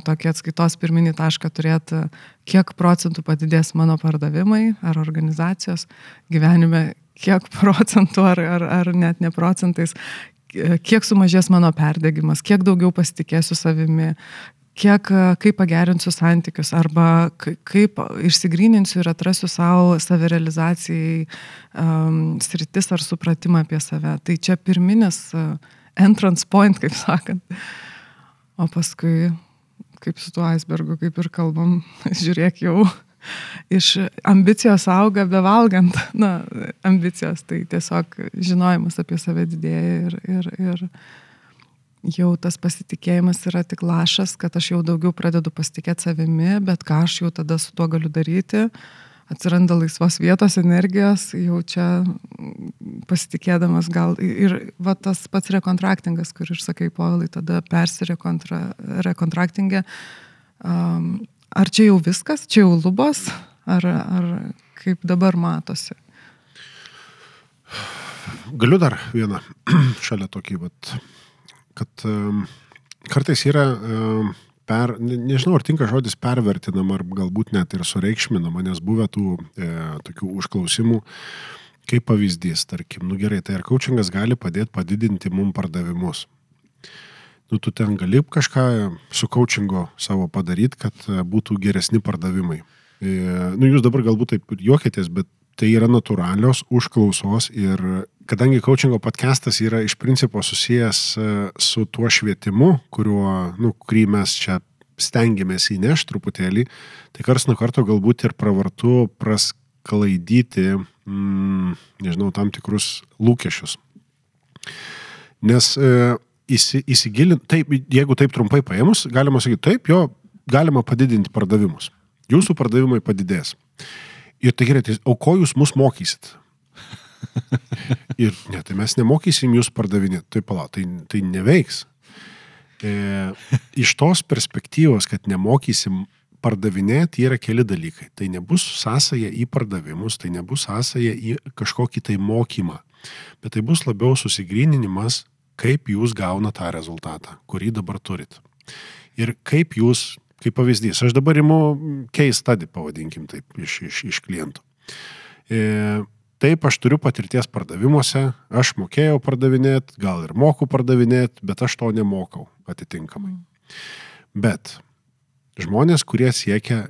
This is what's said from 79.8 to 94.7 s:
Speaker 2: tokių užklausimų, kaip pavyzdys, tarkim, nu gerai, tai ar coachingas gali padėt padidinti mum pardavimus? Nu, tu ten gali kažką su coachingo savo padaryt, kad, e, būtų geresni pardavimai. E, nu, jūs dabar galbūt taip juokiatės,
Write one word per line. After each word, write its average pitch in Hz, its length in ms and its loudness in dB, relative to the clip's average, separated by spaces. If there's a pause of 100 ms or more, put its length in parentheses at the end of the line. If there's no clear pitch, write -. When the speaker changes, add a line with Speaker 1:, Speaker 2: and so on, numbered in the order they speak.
Speaker 2:
tokių 92 320 -10
užklausimų, 110 600 -2 (880)
kaip 120 200 0
pavyzdys, 90 600 0
tarkim, 87 400 -12
nu 95 120 -6
gerai, 101 220 -4
tai - 160 -6
ar - 80 -12
coachingas 123 480 -2
gali 113 240 -2
padėt 98 340 -6
padidinti 98 600 -4
mum 98 200 -2
pardavimus? 87 720 -8 (1300)
Nu, 107 80 0
tu - 140 -6
ten 104 260 -2
gali 98 240 2
kažką 135 400 0 (480)
su - 160 -4
coachingo 101 600 -2 (120)
savo 95 300 -4
padaryt, 95 480 -2
kad, - 180 -6 (120)
e, 95 120 -2
būtų 101 400 -2
geresni 98 400 0
pardavimai. 90 640 -4 (400)
E, 95 100 -4 (460)
nu, 135 100 6
jūs 135 160 4
dabar 123 220 2
galbūt 113 300 0
taip 98 200 -8
juokiatės, 101 560 0